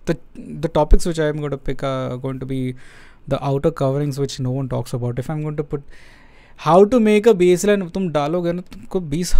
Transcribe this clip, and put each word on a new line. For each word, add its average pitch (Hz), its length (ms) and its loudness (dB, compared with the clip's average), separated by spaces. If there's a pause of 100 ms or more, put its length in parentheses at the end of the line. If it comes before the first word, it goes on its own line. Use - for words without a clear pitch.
the, 165 140 -4 (180)
the 151 320 -8
topics 156 380 6
which 165 120 -4
I 156 100 0
am 151 100 -4
going 147 140 -6
to 139 60 -4
pick 135 240 -8
are 131 360 -6
going 131 240 -8
to 131 40 -10
be 131 300 -6 (500)
the - 180 -4
outer 139 280 0
coverings 139 480 -2
which 139 220 -6
no 127 100 -4
one 135 160 -6
talks 123 260 -6
about. 123 240 -6
If 127 120 -6
I'm 151 140 -6
going 151 120 -8
to 151 80 -4
put 147 180 -8 (760)
how 175 260 6
to 226 160 4
make 214 260 4
a 233 80 6
baseline, 180 600 2
तुम 190 180 -4
डालोगे 160 400 -2
ना, 180 100 -8 (120)
तुमको - 260 -8 (100)
बीस 170 300 -2